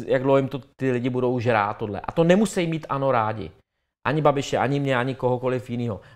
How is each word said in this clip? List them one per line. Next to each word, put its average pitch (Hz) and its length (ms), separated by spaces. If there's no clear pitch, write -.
jak 127 160
dlouho 139 140
jim 135 120
to 139 100
ty 131 320
lidi 123 200
budou 123 300
žrát 107 360
tohle. 101 240
A - 120
to 170 120
nemusí 185 420
mít 160 220
ANO 139 240
rádi. 110 380
Ani 147 180
Babiše, 139 340
ani 131 240
mě, 135 160
ani 127 180
kohokoliv 123 560
jinýho. 120 300